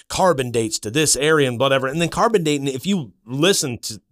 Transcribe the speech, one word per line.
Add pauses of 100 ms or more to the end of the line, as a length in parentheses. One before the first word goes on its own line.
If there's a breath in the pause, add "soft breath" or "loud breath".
carbon
dates
to
this
area
and
whatever."
And
then
carbon
dating,
if
you (120)
listen
to, (100)